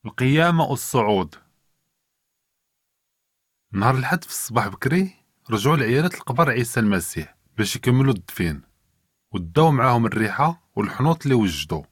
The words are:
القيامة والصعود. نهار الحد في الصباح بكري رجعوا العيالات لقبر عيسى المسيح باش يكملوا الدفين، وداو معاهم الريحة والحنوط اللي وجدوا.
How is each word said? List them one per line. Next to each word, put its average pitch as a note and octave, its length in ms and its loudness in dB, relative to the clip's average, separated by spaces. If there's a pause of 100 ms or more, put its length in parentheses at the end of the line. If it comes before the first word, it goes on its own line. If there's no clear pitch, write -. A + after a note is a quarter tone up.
القيامة D3+ 600 2
والصعود. G#2 680 0 (2500)
نهار A2 220 2
الحد D3 300 -2
في - 60 -20
الصباح A2 380 -4
بكري E3+ 460 -2 (360)
رجعوا A#2 260 2
العيالات C3+ 380 0
لقبر C#3+ 360 -2
عيسى A#2+ 300 -2
المسيح F#2+ 560 -2 (200)
باش G#2+ 200 -2
يكملوا C3 380 2
الدفين، E2+ 480 -6 (680)
وداو G#2 380 2
معاهم A#2+ 360 2
الريحة A2 720 -2
والحنوط C3+ 460 -2
اللي C3+ 120 2
وجدوا. E2 580 0